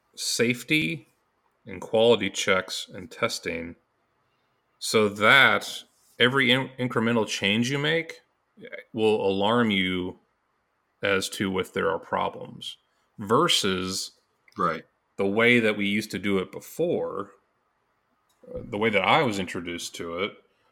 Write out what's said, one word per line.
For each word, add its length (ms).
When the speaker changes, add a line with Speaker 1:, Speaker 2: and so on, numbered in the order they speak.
Speaker 1:
safety 920
and 140
quality 480
checks 640
and 180
testing, 680
so 280
that 760
every 320
in-, 200
incremental 480
change 420
you 80
make 420
will 320
alarm 460
you 480
as 260
to 320
if 120
there 180
are 80
problems, 800
versus 920
Speaker 2:
Right. 240
Speaker 1:
the 100
way 340
that 160
we 100
used 240
to 80
do 200
it 120
before, 840
uh, 100
the 160
way 120
that 140
I 180
was 160
introduced 580
to 280
it 80